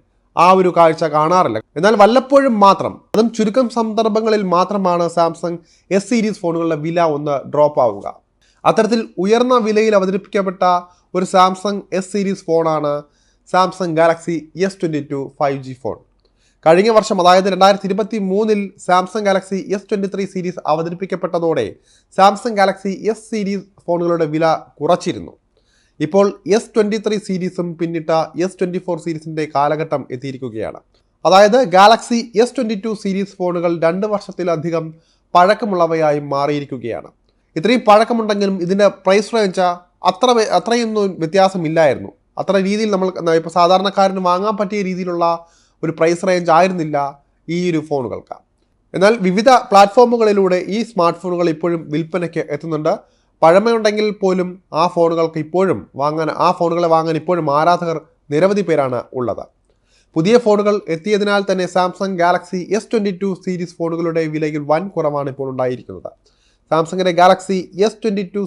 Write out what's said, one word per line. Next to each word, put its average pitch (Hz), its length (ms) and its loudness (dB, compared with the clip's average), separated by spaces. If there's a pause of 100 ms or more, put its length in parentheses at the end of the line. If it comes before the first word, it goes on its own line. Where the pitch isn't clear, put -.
(360)
ആ 165 100 6 (140)
ഒരു 180 180 4
കാഴ്ച 160 260 4
കാണാറില്ല. 156 560 2 (180)
എന്നാൽ 202 240 2
വല്ലപ്പോഴും 254 520 4 (120)
മാത്രം, 160 280 4 (200)
അതും 226 240 2
ചുരുക്കം 220 300 0 (100)
സന്ദർഭങ്ങളിൽ 220 680 0 (120)
മാത്രമാണ് 185 500 0 (100)
സാംസങ് 170 440 -2 (320)
എസ് 196 200 -2
സീരീസ് 220 320 -2
ഫോണുകളുടെ 165 420 -2
വില 170 160 -2 (140)
ഒന്ന് 147 200 -4 (180)
ഡ്രോപ്പ് 147 320 2
ആവുക. 101 220 -4 (560)
അത്തരത്തിൽ 220 380 2 (220)
ഉയർന്ന 240 320 2 (120)
വിലയിൽ 214 320 2
അവതരിപ്പിക്കപ്പെട്ട 190 640 -4 (500)
ഒരു 180 120 -2
സാംസങ് 190 560 0 (160)
എസ് 190 160 -8
സീരീസ് 196 340 -4
ഫോണാണ് 156 460 0 (560)
സാംസങ് 180 500 -2
Galaxy 165 380 0 (280)
എസ് 196 160 -6
ട്വൻ്റി 156 200 -4 (100)
ടു 139 80 -6 (200)
ഫൈവ് 139 260 -2
ജി 131 160 -14
ഫോൺ. 104 160 -8 (680)
കഴിഞ്ഞ 180 320 6
വർഷം, 208 240 0
അതായത് 185 320 6
രണ്ടായിരത്തി 196 360 4
ഇരുപത്തി 208 280 -4 (140)
മൂന്നിൽ 214 280 0 (260)
സാംസങ് 185 420 0
Galaxy 190 320 -2 (160)
എസ് 202 140 -8
ട്വൻ്റി 202 240 -4
ത്രീ 196 200 -6
സീരീസ് 180 280 -8 (100)
അവതരിപ്പിക്കപ്പെട്ടതോടെ 170 960 -4 (500)
സാംസങ് 202 420 2
Galaxy 196 340 0 (180)
എസ് 226 200 -10
സീരീസ് 202 360 -6 (180)
ഫോണുകളുടെ 170 480 0
വില 160 120 0 (340)
കുറച്ചിരുന്നു. 156 540 -2 (640)
ഇപ്പോൾ 190 280 2 (280)
എസ് 226 200 -4
ട്വൻ്റി 208 300 0
ത്രീ 214 100 -2 (120)
സീരീസും 180 400 -6 (120)
പിന്നിട്ട 165 320 -4 (340)
എസ് 185 140 -8
ട്വൻ്റി 180 260 -4
ഫോർ 175 140 -4
സീരീസിൻ്റെ 156 440 -8 (120)
കാലഘട്ടം 147 460 -2 (100)
എത്തിയിരിക്കുകയാണ്. 123 680 -10 (460)
അതായത് 202 340 6 (160)
Galaxy 226 440 4 (220)
എസ് 240 140 -2
ട്വൻ്റി 226 300 -4
ടു 220 80 -4 (100)
സീരീസ് 190 340 -6
ഫോണുകൾ 175 340 -2 (140)
രണ്ട് 185 280 0
വർഷത്തിലധികം 165 760 -4 (460)
പഴക്കമുള്ളവയായി 175 840 2 (140)
മാറിയിരിക്കുകയാണ്. 139 760 -4 (460)
ഇത്രയും 214 340 0
പഴക്കമുണ്ടെങ്കിലും 208 760 2
ഇതിൻ്റെ 196 240 2 (160)
പ്രൈസ് 208 300 2
റേഞ്ച് 190 320 0 (420)
അത്ര 247 260 0
വെ-, 214 220 0
അത്രയൊന്നും 214 640 -2
വ്യത്യാസമില്ലായിരുന്നു. 160 880 2 (300)
അത്ര 190 140 0 (120)
രീതിയിൽ 214 240 -2
നമ്മൾ, 185 160 0 (320)
ഇപ്പോൾ 165 180 -8
സാധാരണക്കാരന് 190 720 2
വാങ്ങാൻ 196 300 0
പറ്റിയ 208 300 -4
രീതിയിലുള്ള 175 360 -4 (580)
ഒരു 160 140 -2
പ്രൈസ് 165 300 0
റേഞ്ച് 180 240 0
ആയിരുന്നില്ല 165 460 0 (500)
ഈ 165 100 -4 (120)
ഒരു 156 100 0 (100)
ഫോണുകൾക്ക്. 113 460 -6 (580)
എന്നാൽ 196 200 2 (140)
വിവിധ 208 220 2 (200)
പ്ലാറ്റ്ഫോമുകളിലൂടെ 202 880 4 (160)
ഈ 226 40 -2 (100)
സ്മാർട്ട് 170 320 0
ഫോണുകൾ 175 320 -2
ഇപ്പോഴും 170 280 -4 (120)
വിൽപ്പനയ്ക്ക് 165 500 -4 (120)
എത്തുന്നുണ്ട്. 156 380 -2 (480)
പഴമയുണ്ടെങ്കിൽ 214 640 2 (140)
പോലും 185 280 0 (240)
ആ 151 140 0
ഫോണുകൾക്ക് 165 580 0
ഇപ്പോഴും 160 340 0 (220)
വാങ്ങാൻ, 156 280 -2 (160)
ആ - 20 4 (100)
ഫോണുകളെ 170 380 0
വാങ്ങാൻ 160 260 0
ഇപ്പോഴും 165 260 -2 (120)
ആരാധകർ 165 380 0 (340)
നിരവധി 190 360 0
പേരാണ് 135 320 0 (200)
ഉള്ളത്. 104 260 -6 (720)
പുതിയ 175 200 2 (100)
ഫോണുകൾ 208 300 2 (200)
എത്തിയതിനാൽ 202 540 0
തന്നെ 185 160 -2 (100)
സാംസങ് 185 460 -2
Galaxy 180 400 0 (160)
എസ് 220 140 -10
ട്വൻ്റി 208 300 -2
ടു 196 80 -4 (160)
സീരീസ് 180 320 -8
ഫോണുകളുടെ 165 460 -4 (100)
വിലയിൽ 156 280 -4 (100)
വൻ 160 120 0 (120)
കുറവാണ് 147 380 -4
ഇപ്പോൾ 135 200 -8
ഉണ്ടായിരിക്കുന്നത്. 127 580 -6 (600)
സാംസങ്ങിൻ്റെ 175 500 0
Galaxy 190 360 4 (280)
എസ് 220 160 -4
ട്വൻ്റി 208 220 -4 (100)
ടു 202 140 -4